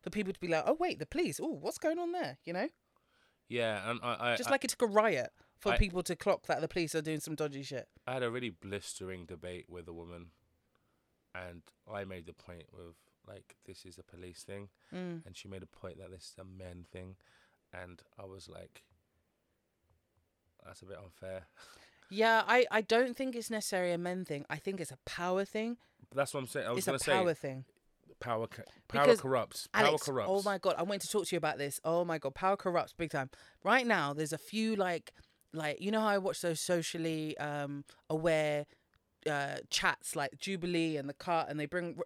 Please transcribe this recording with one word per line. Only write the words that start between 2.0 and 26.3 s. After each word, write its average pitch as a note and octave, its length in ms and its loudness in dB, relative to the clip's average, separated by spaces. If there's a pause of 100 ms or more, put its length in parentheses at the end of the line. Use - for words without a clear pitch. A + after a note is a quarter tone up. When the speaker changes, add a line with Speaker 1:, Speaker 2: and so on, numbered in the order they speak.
Speaker 1:
there?" C#4 320 -4
You E3+ 80 -6
know? G3+ 160 -2 (800)
Speaker 2:
Yeah, A2 420 0
and A#2+ 120 -2
I, A#2+ 300 0
I, A2+ 40 2
Speaker 1:
Just A#2 140 0
Speaker 2:
I - 20 4
Speaker 1:
like C4+ 100 2
it A#3+ 60 4
took - 140 2
a A#3+ 40 4
riot G3+ 460 4 (240)
for - 160 2
Speaker 2:
I - 60 4
Speaker 1:
people F#3 240 4
to F3 120 -2
clock - 340 2
that D3 120 2
the D#3 80 -2
police E3 260 0
are D#3+ 60 2
doing D#3 200 -2
some D#3 140 -6
dodgy C#3+ 280 -2
shit. C3 260 -8 (180)
Speaker 2:
I B2 60 -4
had C3 100 0
a A#2 80 2
really A#2+ 200 -2
blistering F#2 760 -8
debate F2+ 460 -10
with F2 180 -12
a E2+ 60 -10
woman, E2+ 380 -14 (1040)
and F2+ 280 -12 (280)
I G2+ 140 -6
made F2+ 220 -12
the E2+ 80 -16
point E2+ 400 -18
with, E2+ 200 -18 (320)
like, G2+ 380 -20
"This - 220 -18
is F2 100 -20
a F2+ 60 -20
police F2+ 400 -18
thing," G2+ 260 -12 (260)
Speaker 1:
Mm. F3 300 -8
Speaker 2:
and F#2 100 -18
she - 140 -16
made F#2+ 140 -12
a F2 40 -16
point F2 300 -14
that F2+ 140 -16
this F#2 140 -18
is - 140 -18
a F#2+ 60 -14
men F#2 480 -14
thing, F#2 240 -14 (560)
and F2+ 300 -14 (160)
I G2 80 -14
was F#2+ 240 -16
like, - 340 -18 (1800)
"That's F2 180 -18
a G2 40 -20
bit F#2 120 -12
unfair." F#2+ 480 -12 (100)
<laughs> - 0 - (540)
Speaker 1:
Yeah, A3 360 6
I, A#3+ 240 6
I A3 120 2
don't A#3+ 340 4
think C4 180 -2
it's A3+ 160 -6
necessarily F#3+ 420 0
a E3+ 60 2
men F3+ 280 -2
thing. C#3+ 240 -4
I D3+ 60 -4
think F#3+ 220 -4
it's D3+ 140 -6
a C3 140 -16
power F#3 400 0
thing. A3+ 320 -4 (320)
Speaker 2:
But C3 80 -6
that's C#3 160 2